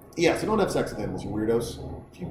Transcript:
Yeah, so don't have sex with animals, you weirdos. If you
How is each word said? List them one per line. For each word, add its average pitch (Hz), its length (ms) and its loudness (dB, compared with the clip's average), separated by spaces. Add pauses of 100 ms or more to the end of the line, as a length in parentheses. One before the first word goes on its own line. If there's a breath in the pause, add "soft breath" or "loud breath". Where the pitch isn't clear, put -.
(160)
Yeah, 160 200 4
so 165 100 -2
don't 214 120 2
have 185 120 4
sex 101 200 0
with 107 100 -8
animals, 92 240 -4
you 98 60 -6
weirdos. 110 480 0 (340)
If - 80 -20
you 180 100 -8